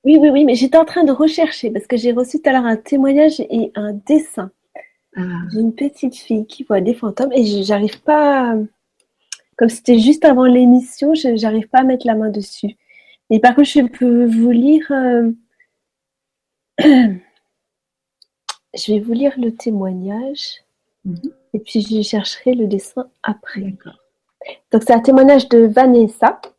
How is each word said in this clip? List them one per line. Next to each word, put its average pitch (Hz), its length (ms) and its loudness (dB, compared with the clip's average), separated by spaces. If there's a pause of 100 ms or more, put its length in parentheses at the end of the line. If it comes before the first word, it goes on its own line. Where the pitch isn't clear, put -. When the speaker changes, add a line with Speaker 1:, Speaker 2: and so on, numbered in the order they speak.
Speaker 1:
Oui, 302 160 6
oui, 294 80 6
oui, 285 160 2
mais 254 100 2
j'étais 262 220 0
en 320 80 4
train 339 180 -2
de 285 80 2
rechercher 311 600 -2
parce 214 160 -8
que 247 100 -4
j'ai 233 160 -2
reçu 254 280 -4
tout 294 80 -2
à 262 40 0
l'heure 254 120 0
un 226 120 -2
témoignage 285 640 0
et 226 340 -6
un 208 180 -8
dessin. 208 580 -4 (640)
Speaker 2:
Ah. 185 60 -10 (300)
Speaker 1:
J'ai 214 80 -6
une 226 160 -2
petite 277 400 -8
fille 220 300 -6
qui - 180 -20
voit 196 180 -2
des 220 120 -2
fantômes 240 400 -6
et 247 120 2
je, 202 180 -4
j'arrive 208 400 -4
pas, 285 520 0 (1000)
comme 226 120 2
c'était 233 300 0
juste 294 260 2
avant 254 200 4
l'émission, 254 680 2
je, 254 200 -4
j'arrive 220 320 -4
pas 254 120 2
à 262 40 2
mettre 254 240 -2
la 220 80 0
main 220 140 -4
dessus. 208 460 -10 (560)
Mais 220 80 2
par 247 160 4
contre, 285 140 4
je 294 120 2
peux 240 440 0
vous 233 260 2
lire, 285 400 2
euh, 240 400 0 (1500)
<clears throat> - 40 -4 (1900)
je - 180 -10
vais 208 60 -2
vous 226 140 -6
lire 277 240 -2
le 233 180 -4
témoignage 208 1080 -8 (420)
Speaker 2:
Mhm. 175 140 -10 (340)
Speaker 1:
et 214 60 -8
puis 214 220 -6
je 214 200 -4
chercherai 214 520 -4
le 233 120 -2
dessin 196 420 -8 (160)
après. - 380 -10
Speaker 2:
D'accord. - 380 -14 (720)
Speaker 1:
Donc, 220 160 2
c'est 240 60 4
un 226 80 2
témoignage 269 480 4
de 233 180 6
Vanessa. 240 720 2 (200)